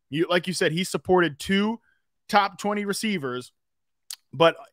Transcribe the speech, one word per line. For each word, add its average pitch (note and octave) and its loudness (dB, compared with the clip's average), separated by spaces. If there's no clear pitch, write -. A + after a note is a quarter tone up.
you, D#3+ -2
like F3 0
you F#3 -4
said, D#3+ 0
he E3+ -2
supported F3 0
two G#3 -2
top G3 2
twenty G#3 -2
receivers E3 -6
but D#3+ 4